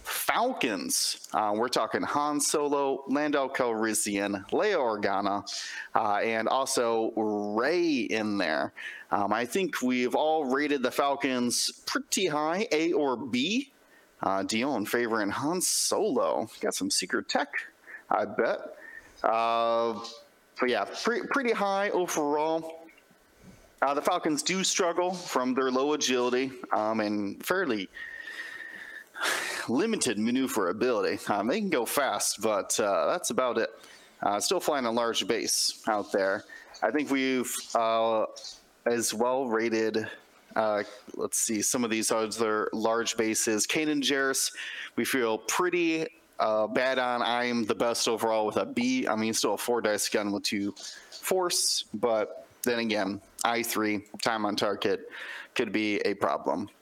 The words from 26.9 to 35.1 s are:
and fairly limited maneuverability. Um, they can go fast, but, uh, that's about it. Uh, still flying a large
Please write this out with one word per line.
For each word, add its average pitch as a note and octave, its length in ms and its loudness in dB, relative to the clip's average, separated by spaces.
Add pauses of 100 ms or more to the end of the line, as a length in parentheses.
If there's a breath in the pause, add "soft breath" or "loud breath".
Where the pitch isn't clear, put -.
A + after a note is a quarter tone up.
and G#2 440 -2
fairly C#3 440 -2 (1800 loud breath)
limited C#3 500 0
maneuverability. A2 1120 2
Um, G#2+ 200 2
they E3+ 120 2
can G3+ 100 -2
go C3 160 2
fast, G#2+ 560 0
but, G#2 380 0
uh, F#2+ 280 4
that's E3+ 220 0
about A#2+ 280 2
it. A2 120 2 (520 loud breath)
Uh, G2+ 180 2
still E3+ 200 0
flying C#3+ 260 2
a A2+ 60 2
large A#2 360 0